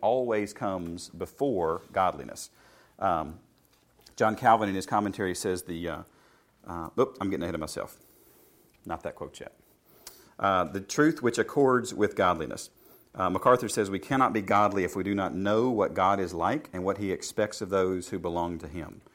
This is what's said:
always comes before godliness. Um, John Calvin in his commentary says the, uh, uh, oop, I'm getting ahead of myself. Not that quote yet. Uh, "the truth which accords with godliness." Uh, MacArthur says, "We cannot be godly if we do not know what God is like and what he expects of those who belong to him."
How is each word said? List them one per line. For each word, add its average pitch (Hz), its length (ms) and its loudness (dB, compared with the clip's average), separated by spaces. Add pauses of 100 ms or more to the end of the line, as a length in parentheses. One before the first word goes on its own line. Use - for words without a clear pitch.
always 110 520 0
comes 90 560 -6
before 90 720 -2 (100)
godliness. 78 580 -2 (500)
Um, 82 400 0 (760)
John 110 200 2
Calvin 113 340 6
in 95 60 0
his 95 100 -4
commentary 101 500 0
says 92 280 -2
the, 85 260 -6
uh, 80 140 -8 (640)
uh, 85 320 -8
oop, 127 220 2
I'm 98 100 -2
getting 85 140 -4
ahead 87 120 -4
of 80 40 -6
myself. - 380 -8 (880)
Not 80 180 -8
that 73 120 -8
quote - 240 -14
yet. - 140 -16 (840)
Uh, 95 240 2
"the 85 160 -6
truth 151 420 0
which 117 160 0
accords 123 560 2
with 101 220 2
godliness." 82 540 0 (440)
Uh, 92 160 0
MacArthur 120 380 4
says, 101 220 0
"We 98 100 -2
cannot 135 320 0
be 107 100 0
godly 98 440 2
if 87 100 -4
we 95 80 -2
do 101 100 -2
not 95 220 -2
know 107 340 2
what 101 240 2
God 95 260 4
is 90 140 -4
like 95 380 -2
and 92 140 -6
what 95 120 0
he 101 140 -4
expects - 500 -4
of 98 80 -6
those 92 400 0
who 98 100 -4
belong 85 400 -2
to 82 80 -12
him." 76 340 -12 (140)